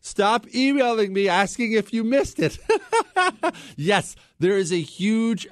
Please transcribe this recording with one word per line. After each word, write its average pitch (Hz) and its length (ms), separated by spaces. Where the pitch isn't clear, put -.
Stop 214 540
emailing 240 580
me 196 160
asking 202 440
if 214 200
you 226 100
missed 269 360
it. - 240
<laughs> - 40
Yes, 180 400
there 190 180
is 180 160
a 170 80
huge 220 720